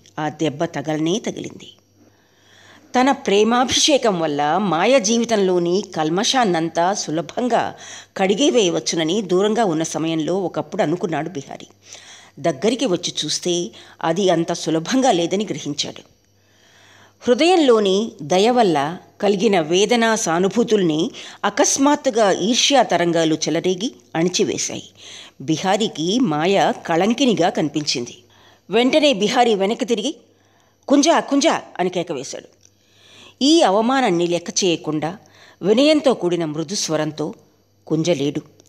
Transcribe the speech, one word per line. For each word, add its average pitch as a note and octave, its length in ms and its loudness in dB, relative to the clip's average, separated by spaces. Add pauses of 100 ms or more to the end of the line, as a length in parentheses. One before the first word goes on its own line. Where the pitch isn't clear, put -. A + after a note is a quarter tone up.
(200)
ఆ D#3 100 -4
దెబ్బ D3+ 360 -4
తగలనే D#3 540 -4
తగిలింది. - 500 -12 (1300)
తన C4+ 100 4
ప్రేమాభిషేకం A#3 1080 2
వల్ల D3+ 380 0
మాయ G#3 420 2
జీవితంలోని G3 840 0 (120)
కల్మషాన్నంతా F3 960 0
సులభంగా F3 840 -2 (420)
కడిగివేయవచ్చునని F#3 1040 0
దూరంగా G#3 440 0
ఉన్న D#3+ 180 0
సమయంలో D#3+ 560 -4
ఒకప్పుడు F#3 440 -4
అనుకున్నాడు E3 460 -4
బిహారీ. - 380 -14 (720)
దగ్గరికి G3 460 -2
వచ్చి E3+ 280 -2 (120)
చూస్తే F3 460 -4 (320)
అది F3+ 260 0
అంత E3+ 240 0
సులభంగా E3+ 580 0
లేదని F3 340 0
గ్రహించాడు. D3 560 -8 (1300)
హృదయంలోని A#3 840 4 (100)
దయ F#3 280 2
వల్ల F3 480 2 (240)
కలిగిన G3 380 2
వేదనా G#3 560 2
సానుభూతుల్ని F#3+ 960 0 (340)
అకస్మాత్తుగా C4 840 2
ఈర్ష్యా A#3 520 2
తరంగాలు E3 520 0
చెలరేగి F3 560 -2 (240)
అణిచివేశాయి. E3+ 680 -2 (580)
బిహారీకి F#3 800 -2
మాయ F3 540 2 (120)
కళంకినిగా F#3+ 640 2
కనిపించింది. D3 680 -4 (520)
వెంటనే C4 440 2
బిహారీ G#3+ 420 2
వెనక్కి G3 300 -2
తిరిగి, A#3 300 -2 (720)
"కుంజా, D4 320 4
కుంజా" C#4 420 0 (180)
అని F3+ 100 -2
కేక F3 220 -6
వేశాడు. - 380 -12 (920)
ఈ D#4 200 6
అవమానాన్ని A3 640 2
లెక్క E3+ 360 -4
చేయకుండా D#3 540 -2 (440)
వినయంతో C4+ 520 4
కూడిన E3+ 320 -2
మృదు D3+ 300 -6
స్వరంతో, D#3 580 -4 (540)
"కుంజ D#3+ 220 0
లేడు, C#3+ 320 -2 (280)